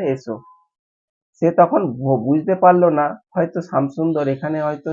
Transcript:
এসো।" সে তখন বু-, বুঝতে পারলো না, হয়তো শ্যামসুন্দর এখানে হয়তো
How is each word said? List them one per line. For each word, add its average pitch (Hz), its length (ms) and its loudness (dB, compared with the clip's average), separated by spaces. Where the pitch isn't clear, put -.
এসো।" 131 240 -8
সে 165 100 2
তখন 180 300 4
বু-, 127 300 0
বুঝতে 156 320 0
পারলো 180 340 4
না, 147 160 0
হয়তো 170 300 -4
শ্যামসুন্দর 147 680 -2
এখানে 143 340 -4
হয়তো 151 320 -6